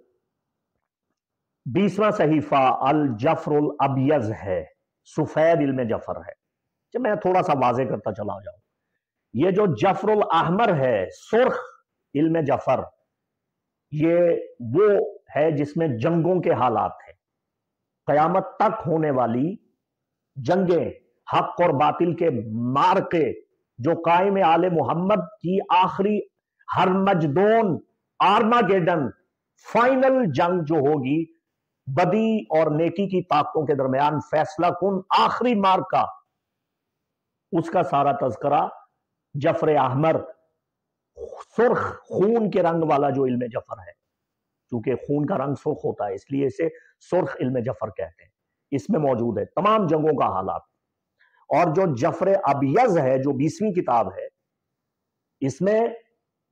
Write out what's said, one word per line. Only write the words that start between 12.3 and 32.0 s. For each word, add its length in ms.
जफर, 400
ये 420
वो 200
है 220
जिसमें 460
जंगों 420
के 140
हालात 480
हैं, 120
कयामत 520
तक 260
होने 260
वाली 460
जंगें, 560
हक 340
और 140
बातिल 400
के 160
मार्के, 580
जो 240
कायम 420
आले 260
मोहम्मद 680
की 220
आखिरी 460
हरमजदोन 1120
आर्मागेडन 880
फाइनल 640
जंग 340
जो 180
होगी, 560
बदी 680